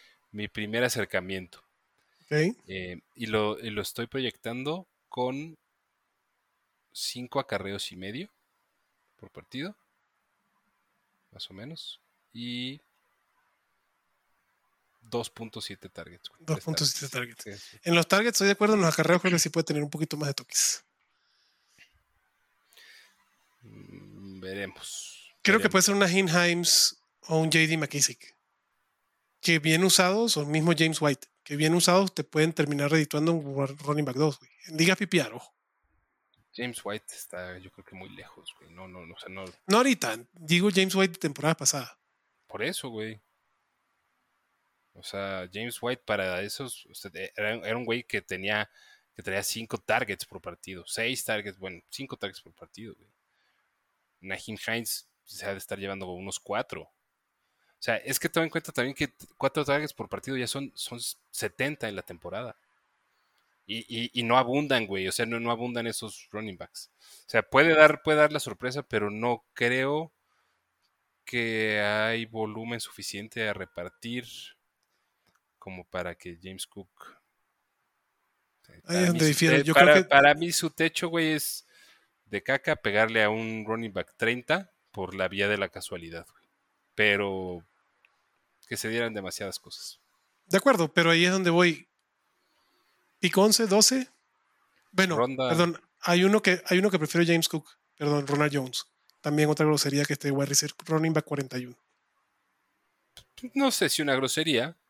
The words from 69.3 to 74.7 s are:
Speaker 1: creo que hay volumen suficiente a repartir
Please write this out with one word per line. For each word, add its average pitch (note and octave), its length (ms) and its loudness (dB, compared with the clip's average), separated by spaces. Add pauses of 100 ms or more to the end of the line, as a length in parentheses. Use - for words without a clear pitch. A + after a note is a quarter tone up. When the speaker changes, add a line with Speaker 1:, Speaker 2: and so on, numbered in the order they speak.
Speaker 1:
creo C3+ 580 0 (1160)
que A2 560 0
hay A2 420 0
volumen A2 560 -6
suficiente G#2+ 640 -8
a G#2 60 0
repartir G#2+ 720 -10 (1300)